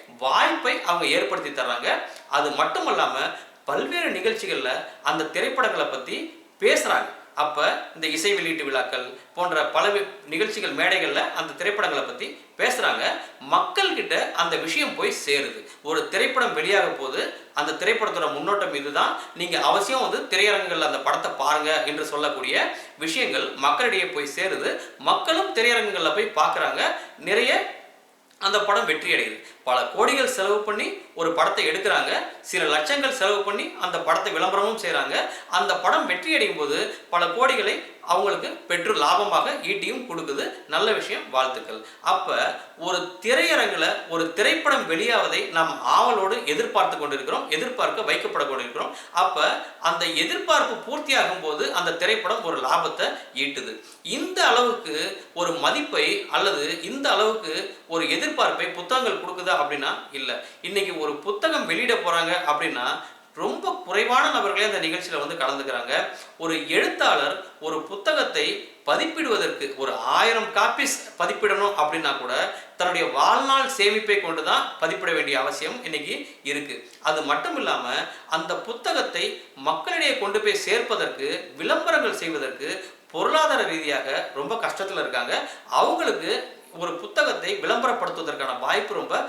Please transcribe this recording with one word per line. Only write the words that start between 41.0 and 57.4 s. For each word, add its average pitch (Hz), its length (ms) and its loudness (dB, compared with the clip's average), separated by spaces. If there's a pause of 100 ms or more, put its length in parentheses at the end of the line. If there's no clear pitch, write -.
வாழ்த்துக்கள். 127 480 0 (340)
அப்ப 127 260 0 (400)
ஒரு 180 200 -2 (220)
திரையரங்குல 233 680 2 (240)
ஒரு 165 220 0
திரைப்படம் 277 560 2
வெளியாவதை 196 520 2 (120)
நாம் 165 200 2 (240)
ஆவலோடு 214 500 4
எதிர்பார்த்து 185 520 2
கொண்டிருக்கிறோம், 143 520 -2
எதிர்பார்க்க 208 580 -2
வைக்கப்பட 202 380 0
கொண்டிருக்கிறோம். 131 460 -4 (200)
அப்ப 175 340 2 (340)
அந்த 170 220 2 (220)
எதிர்பார்ப்பு 302 580 2
பூர்த்தியாகும் 262 640 0
போது 151 280 -2
அந்த 170 280 0
திரைப்படம் 214 420 0
ஒரு 151 220 -2
லாபத்தை 160 420 2 (260)
ஈட்டுது. 131 400 -4 (440)
இந்த 370 280 -2
அளவுக்கு 226 500 2 (380)
ஒரு 170 200 0 (100)
மதிப்பை 170 420 4 (240)
அல்லது 156 360 4 (160)
இந்த 269 280 -4
அளவுக்கு 202 440 4 (340)